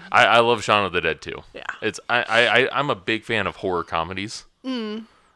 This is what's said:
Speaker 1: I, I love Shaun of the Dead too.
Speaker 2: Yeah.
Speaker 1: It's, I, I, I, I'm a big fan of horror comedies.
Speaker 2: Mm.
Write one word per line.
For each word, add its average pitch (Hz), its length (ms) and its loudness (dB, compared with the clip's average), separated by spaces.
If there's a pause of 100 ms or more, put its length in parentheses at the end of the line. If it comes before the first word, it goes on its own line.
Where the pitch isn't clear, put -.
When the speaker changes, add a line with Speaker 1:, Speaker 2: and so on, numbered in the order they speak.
(120)
Speaker 1:
I, - 140 6
I 113 140 6
love 117 240 2
Shaun 104 220 2
of 87 80 -6
the 87 80 0
Dead 80 200 -2
too. - 220 -14 (100)
Speaker 2:
Yeah. - 100 -16 (180)
Speaker 1:
It's, 110 180 -6 (100)
I, 120 140 2
I, 117 400 2
I, - 160 -2
I'm 143 100 -4
a 127 60 0
big 107 300 -6
fan 107 220 -2
of 82 100 -8
horror 90 260 -4
comedies. 92 640 -8 (180)
Speaker 2:
Mm. 226 420 -8 (300)